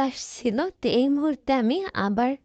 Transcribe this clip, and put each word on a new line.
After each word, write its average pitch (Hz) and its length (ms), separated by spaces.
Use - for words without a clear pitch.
আসছিল। - 500
তো 247 80
এই 269 160
মুহূর্তে 294 360
আমি 240 160
আবার 233 240